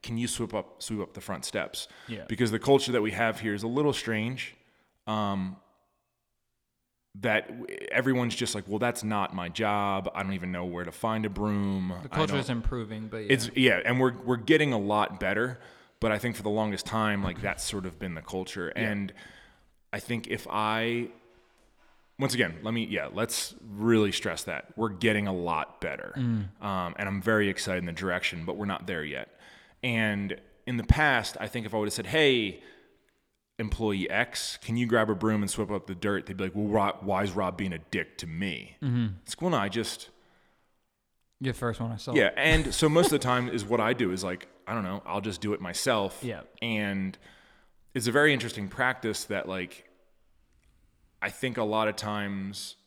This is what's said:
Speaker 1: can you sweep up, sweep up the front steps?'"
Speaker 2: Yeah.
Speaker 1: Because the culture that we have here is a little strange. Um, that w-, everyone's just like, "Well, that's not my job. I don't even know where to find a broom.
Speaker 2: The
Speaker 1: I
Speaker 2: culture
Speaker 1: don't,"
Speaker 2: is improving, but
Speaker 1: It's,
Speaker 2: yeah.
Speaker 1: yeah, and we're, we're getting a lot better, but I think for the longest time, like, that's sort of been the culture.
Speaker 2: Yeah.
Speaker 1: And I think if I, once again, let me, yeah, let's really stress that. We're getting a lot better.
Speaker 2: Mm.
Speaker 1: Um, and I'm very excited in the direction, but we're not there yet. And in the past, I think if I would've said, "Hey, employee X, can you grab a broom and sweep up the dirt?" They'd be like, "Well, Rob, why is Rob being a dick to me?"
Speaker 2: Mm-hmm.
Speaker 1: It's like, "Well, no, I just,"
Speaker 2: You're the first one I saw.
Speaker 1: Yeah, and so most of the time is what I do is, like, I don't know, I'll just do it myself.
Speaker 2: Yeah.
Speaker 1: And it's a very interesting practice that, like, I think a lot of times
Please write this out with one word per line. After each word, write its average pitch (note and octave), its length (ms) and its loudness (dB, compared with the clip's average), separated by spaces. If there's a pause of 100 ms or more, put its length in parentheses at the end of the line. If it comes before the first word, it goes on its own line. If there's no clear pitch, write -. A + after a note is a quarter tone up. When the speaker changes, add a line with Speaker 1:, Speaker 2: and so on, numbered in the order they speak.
Speaker 1:
can A#2 160 -6
you A#2+ 80 0
sweep A#2 280 -4
up, - 280 -6
sweep G#2+ 180 -4
up F2+ 120 -6
the G2 80 -12
front E2+ 240 -8
steps?'" - 440 -6 (200)
Speaker 2:
Yeah. G#2 180 -8
Speaker 1:
Because A2 240 2
the A2 80 0
culture C3+ 340 6
that A#2 100 4
we G#2+ 100 0
have A2 280 2
here G#2+ 140 0
is G2+ 80 -4
a A2+ 60 -2
little C#3 240 2
strange. A2+ 640 -4 (480)
Um, G2 520 -2 (1600)
that G#2+ 320 0
w-, - 280 -10 (140)
everyone's B2 460 2
just A#2 180 -2
like, G2 140 -6
"Well, G#2 100 -2
that's A#2+ 240 0
not G#2 320 0
my F2 140 -4
job. G2+ 680 0
I F#2 80 -2
don't F#2+ 120 -2
even F2+ 180 -4
know F2+ 120 -4
where F2 200 -4
to E2+ 80 -8
find A2 340 -2
a - 20 0
broom. G2 640 0 (120)
Speaker 2:
The C3 80 -12
Speaker 1:
I - 40 -2
Speaker 2:
culture D#3 180 2
Speaker 1:
don't," C#3 60 2
Speaker 2:
is - 100 -4
improving, A2 580 -4
but A2 140 -8
Speaker 1:
It's, A#2 340 4
Speaker 2:
yeah. B2 220 8
Speaker 1:
yeah, - 60 0
and B2 140 2
we're, B2+ 240 6
we're B2 140 2
getting D3 360 6
a A2+ 60 2
lot G2+ 400 2
better, G#2+ 400 0 (400)
but A2 140 2
I G#2 60 2
think A#2 180 -2
for G#2+ 80 -10
the G#2 60 2
longest G#2+ 360 0
time, G#2 380 2
like, F2+ 160 -4
that's G2 240 -4
sort G2 200 -4
of F2+ 140 -8
been F2+ 160 -6
the D#2+ 80 -10
culture. F#2 540 -6
Speaker 2:
Yeah. G#2+ 140 -2
Speaker 1:
And G2+ 220 -4 (800)
I G#2 60 -6
think A#2 300 -6
if - 200 -6
I, A2+ 600 0 (1120)
once C#3 140 0
again, F#2 280 2
let A2 100 -2
me, A#2 120 0
yeah, D#2 280 -4
let's - 440 -4 (180)
really G#2+ 380 6
stress - 320 -4
that. D#2+ 220 -6 (100)
We're G#2+ 140 0
getting G#2 360 2
a F#2+ 80 0
lot E2+ 460 -2
better. C2 360 -6
Speaker 2:
Mm. A2+ 460 0
Speaker 1:
Um, F#2 340 -2
and G2+ 120 -4
I'm G2 120 -2
very G#2+ 280 4
excited F#2 300 -2
in F2+ 80 -4
the E2+ 60 -6
direction, F2 520 -2
but F2+ 120 -4
we're G#2 100 -4
not F#2 200 -4
there E2+ 160 -4
yet. C2+ 260 -8 (540)
And G#2+ 540 0 (280)
in B2 120 -4
the A2+ 80 -2
past, C#3 560 4
I G#2+ 80 -4
think A2+ 180 -6
if A2 80 -6
I A2 40 2
would've G#2 140 0
said, G#2 140 -4
"Hey, B2+ 560 4 (960)
employee G#2 520 0
X, - 520 -2
can A#2 140 -2
you B2 100 2
grab A2 240 4
a G#2 40 4
broom G#2+ 280 2
and G2 80 -2
sweep G#2 200 -2
up G2+ 160 -4
the F#2+ 80 -6
dirt?" G2 320 0
They'd F#2+ 100 -8
be F#2+ 80 -2
like, F#2+ 100 -4
"Well, G#2 140 0
Rob, G2+ 340 4
why F#2+ 200 2
is G2 100 0
Rob F#2 240 0
being F#2+ 160 -2
a E2 60 -6
dick - 400 -6
to D#2+ 80 -10
me?" D#2+ 560 -6
Speaker 2:
Mm-hmm. B2 240 2 (160)
Speaker 1:
It's - 140 -10
like, - 60 -8
"Well, F3+ 80 0
no, D3 80 2
I G2+ 100 0
just," G#2+ 400 -4 (1300)
Speaker 2:
You're C3 120 -2
the - 60 -6
first A#2 220 -2
one A2+ 100 -2
I A2 60 -6
saw. - 180 -6
Speaker 1:
Yeah, A2+ 220 6
and D#3 360 4
so D#3 160 4
most E3 180 8
of E3+ 60 4
the C#3+ 60 4
time B2 300 2
is G#2+ 160 -2
what A2+ 160 2
I A2 120 2
do A2+ 200 2
is, F#2+ 100 -4
like, F#2 240 -6 (200)
I A2 80 -4
don't G#2+ 100 -2
know, F#2+ 200 -4
I'll G2 160 -2
just G2 200 -4
do G#2+ 140 0
it - 60 -6
myself. G2 640 0
Speaker 2:
Yeah. A2+ 200 -8 (180)
Speaker 1:
And G2+ 580 -2 (760)
it's A#2 120 -2
a A#2+ 60 2
very D3 200 6
interesting A2 360 -4
practice B2 560 -2
that, G2 240 -4
like, F#2 400 -8 (1300)
I G2+ 100 -2
think B2 260 -4
a A2+ 80 0
lot G#2+ 240 2
of G#2+ 80 -2
times G2+ 800 -6 (100)